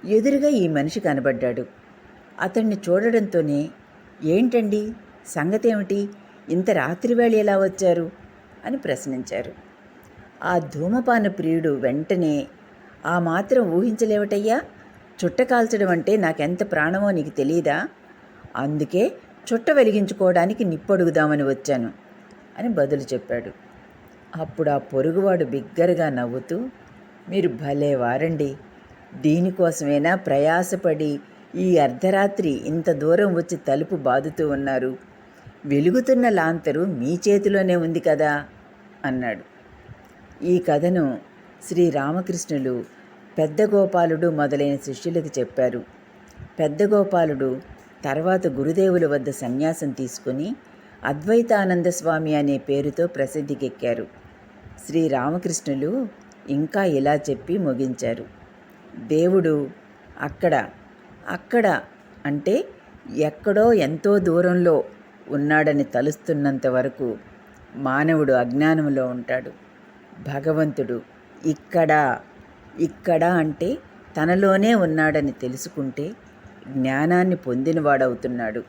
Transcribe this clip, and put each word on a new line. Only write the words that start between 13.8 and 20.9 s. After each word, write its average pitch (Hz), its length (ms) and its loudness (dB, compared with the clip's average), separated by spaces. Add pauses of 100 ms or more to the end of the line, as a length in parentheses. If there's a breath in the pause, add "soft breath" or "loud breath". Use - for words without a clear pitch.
చుట్ట 175 180 0
కాల్చడం 226 460 2
అంటే 180 280 2
నాకెంత 180 560 -2
ప్రాణమో 180 380 0
నీకు 156 200 -2
తెలీదా? 151 580 0 (680)
అందుకే 151 560 0 (400 loud breath)
చుట్ట 233 180 0
వెలిగించుకోవడానికి 202 960 2
నిప్పడుగుదామని 160 760 2